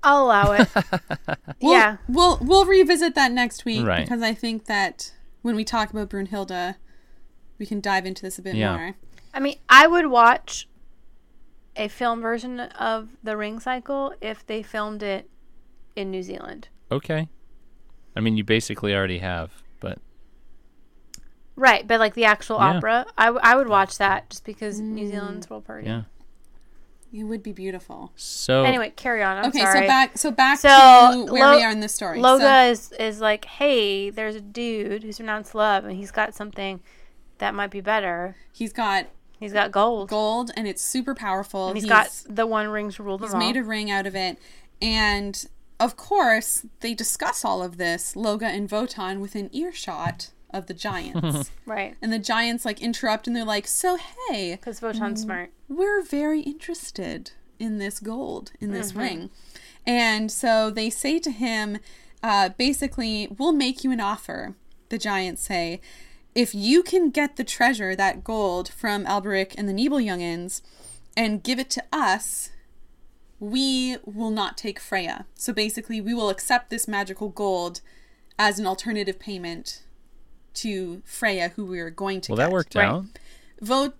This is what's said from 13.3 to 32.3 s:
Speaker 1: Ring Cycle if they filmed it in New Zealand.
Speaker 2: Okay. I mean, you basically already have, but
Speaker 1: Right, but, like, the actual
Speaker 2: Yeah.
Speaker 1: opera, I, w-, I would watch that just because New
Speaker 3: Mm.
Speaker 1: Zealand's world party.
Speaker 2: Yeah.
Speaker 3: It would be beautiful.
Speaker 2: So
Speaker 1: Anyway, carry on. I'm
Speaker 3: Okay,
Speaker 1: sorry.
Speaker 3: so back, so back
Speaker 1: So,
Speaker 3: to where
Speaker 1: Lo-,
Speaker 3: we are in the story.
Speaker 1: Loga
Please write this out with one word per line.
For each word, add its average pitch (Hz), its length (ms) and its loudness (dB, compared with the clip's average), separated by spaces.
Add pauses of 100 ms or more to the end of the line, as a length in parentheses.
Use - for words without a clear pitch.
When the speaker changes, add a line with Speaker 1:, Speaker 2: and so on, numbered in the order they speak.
Speaker 1:
Ring 214 240 -8
Cycle 269 600 -6
if 214 260 -12
they 220 160 -8
filmed 208 400 -8
it 196 260 -6 (680)
in 196 140 -6
New 185 140 -6
Zealand. - 440 -14 (220)
Speaker 2:
Okay. 156 380 -4 (880)
I - 40 -4
mean, 110 160 2
you 107 80 0
basically 107 500 0
already 95 240 0
have, 87 440 -8 (180)
but - 180 -10 (1600)
Speaker 1:
Right, 254 300 6
but, 226 120 4
like, 220 160 2
the 233 100 2
actual 214 340 2
Speaker 2:
Yeah. 190 180 4
Speaker 1:
opera, 226 300 2 (100)
I, 220 100 6
w-, 240 160 2
I 233 140 8
would 269 120 2
watch 196 300 2
that 196 320 0
just - 140 -18
because 214 340 -8
New 214 280 -8
Speaker 3:
Mm. 202 40 -6
Speaker 1:
Zealand's 202 400 -10
world 214 160 -14
party. - 220 -12
Speaker 2:
Yeah. 113 140 -4 (1120)
Speaker 3:
It 214 120 -12
would 214 180 -8
be 214 100 -10
beautiful. 185 640 -12
Speaker 2:
So - 480 0
Speaker 1:
Anyway, 254 300 0
carry 233 280 -2
on. 190 160 0
I'm 208 80 -2
Speaker 3:
Okay, 277 140 0
Speaker 1:
sorry. 190 200 6
Speaker 3:
so 294 60 4
back, 262 320 4
so 311 120 0
back 269 280 4
Speaker 1:
So, 285 100 6 (580)
Speaker 3:
to - 60 -4
where 262 140 8
Speaker 1:
Lo-, 285 100 12
Speaker 3:
we 233 80 8
are 226 60 2
in 214 100 -2
the 214 80 -4
story. 202 320 -4
Speaker 1:
Loga 262 200 8